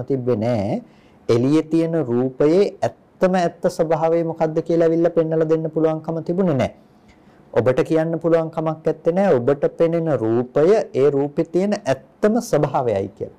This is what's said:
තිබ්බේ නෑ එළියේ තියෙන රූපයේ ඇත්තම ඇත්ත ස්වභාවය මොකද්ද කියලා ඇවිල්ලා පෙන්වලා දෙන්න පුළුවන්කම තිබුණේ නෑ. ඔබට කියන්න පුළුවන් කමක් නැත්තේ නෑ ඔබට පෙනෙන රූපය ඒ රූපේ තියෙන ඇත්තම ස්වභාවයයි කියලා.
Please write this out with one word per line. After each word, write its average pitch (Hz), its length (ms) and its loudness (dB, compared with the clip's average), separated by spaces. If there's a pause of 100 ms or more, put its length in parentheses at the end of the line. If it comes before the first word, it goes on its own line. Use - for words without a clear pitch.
තිබ්බේ 123 340 -2
නෑ 117 460 -2 (460)
එළියේ 135 340 2
තියෙන 165 400 -2
රූපයේ 131 760 0
ඇත්තම - 560 -4
ඇත්ත 170 320 -2
ස්වභාවය 165 580 0
මොකද්ද 160 380 -2
කියලා 165 240 2
ඇවිල්ලා 165 240 2
පෙන්වලා 160 380 0
දෙන්න 160 220 0
පුළුවන්කම 160 500 -2
තිබුණේ 175 340 -2
නෑ. 117 180 -2 (800)
ඔබට 123 300 2
කියන්න 160 340 0
පුළුවන් 165 340 0
කමක් 160 280 -4
නැත්තේ 160 340 -2
නෑ 185 220 2
ඔබට 139 380 0
පෙනෙන 165 420 0
රූපය 120 500 0 (260)
ඒ 131 180 2
රූපේ 147 360 -2
තියෙන 190 300 -2
ඇත්තම - 680 -2
ස්වභාවයයි 131 680 0
කියලා. - 300 -12